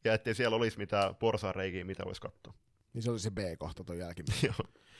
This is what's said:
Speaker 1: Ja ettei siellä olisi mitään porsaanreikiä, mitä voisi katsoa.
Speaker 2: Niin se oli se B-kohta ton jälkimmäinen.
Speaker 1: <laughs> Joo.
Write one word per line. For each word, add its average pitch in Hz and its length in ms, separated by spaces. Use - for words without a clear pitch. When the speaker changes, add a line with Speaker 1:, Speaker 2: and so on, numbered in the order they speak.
Speaker 1:
Ja 113 100
ettei 113 200
siellä 113 220
olisi 113 220
mitään 101 380
porsaanreikiä, 95 680
mitä 92 200
voisi 92 160
katsoa. - 340
Speaker 2:
Niin 117 100
se 120 80
oli 117 80
se 104 120
B-kohta 90 540
ton 85 140
jälkimmäinen. 87 480
Speaker 1:
<laughs> - 120
Joo. - 100